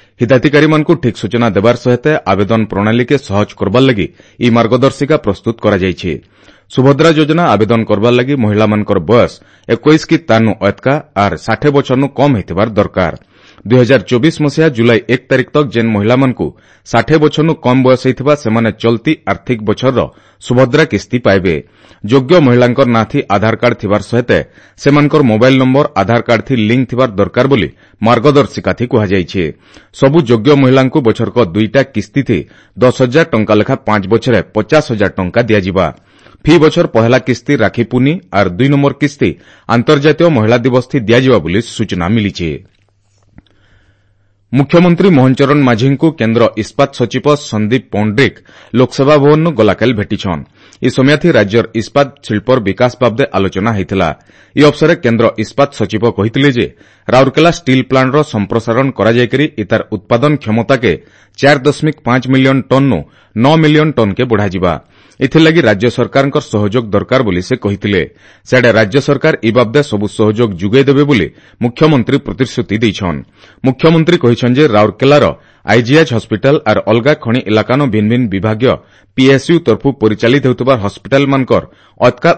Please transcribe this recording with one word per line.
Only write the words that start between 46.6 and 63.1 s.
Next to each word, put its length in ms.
ସଚିବ 320
ସନ୍ଦୀପ 500
ପଣ୍ଡ୍ରିକ 460
ଲୋକସେବା 440
ଭବନରୁ 340
ଗଲାକାଲି 420
ଭେଟିଛନ୍। 500
ଇ 80
ସମୟାଥି 420
ରାଜ୍ୟର 420
ଇସ୍ପାତ 340
ଶିଳ୍ପର 380
ବିକାଶ 380
ବାବଦେ 360
ଆଲୋଚନା 400
ହେଇଥିଲା। 360
ଇ 60
ଅବସରରେ 340
କେନ୍ଦ୍ର 300
ଇସ୍ପାତ 340
ସଚିବ 400
କହିଥିଲେ 400
ଯେ, 140
ରାଉରକେଲା 440
ଷ୍ଟିଲ୍ 320
ପ୍ଲାଣ୍ଟର 400
ସମ୍ପ୍ରସାରଣ 680
କରାଯାଇକରି 540
ଇତାର 320
ଉତ୍ପାଦନ 460
କ୍ଷମତାକେ 580
ଚାରି 220
ଦଶମିକ 440
ପାଞ୍ଚ 260
ମିଲିୟନ 320
ଟନ୍ନୁ 380